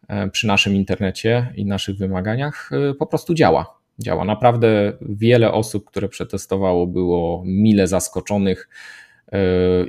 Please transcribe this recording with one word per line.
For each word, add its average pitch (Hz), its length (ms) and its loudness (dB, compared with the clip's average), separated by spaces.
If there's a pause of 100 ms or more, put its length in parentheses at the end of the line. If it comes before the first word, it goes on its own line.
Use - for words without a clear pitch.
e, 101 220 -6
przy - 160 -4
naszym 101 300 0
internecie 113 800 -2
i 101 100 -6
naszych 98 300 -4
wymaganiach, 101 760 -4 (200)
e, 139 40 -6
po 143 120 -4
prostu - 280 -4
działa. 85 440 2 (200)
Działa. 92 260 -4
Naprawdę 107 760 2
wiele 113 520 2
osób, 107 320 -2
które 98 240 -6
przetestowało, 95 800 -2
było 87 600 -2
mile 101 400 4
zaskoczonych, 95 840 -2 (640)
e, 101 60 -2 (500)